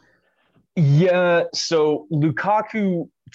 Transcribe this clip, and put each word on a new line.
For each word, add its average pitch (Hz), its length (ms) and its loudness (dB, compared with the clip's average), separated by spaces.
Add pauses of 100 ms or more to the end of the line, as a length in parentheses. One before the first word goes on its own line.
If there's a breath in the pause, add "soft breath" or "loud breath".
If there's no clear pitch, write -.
(760 soft breath)
Yeah. 175 680 2 (100)
So 151 560 -2
Lukaku, 185 1000 -2 (240)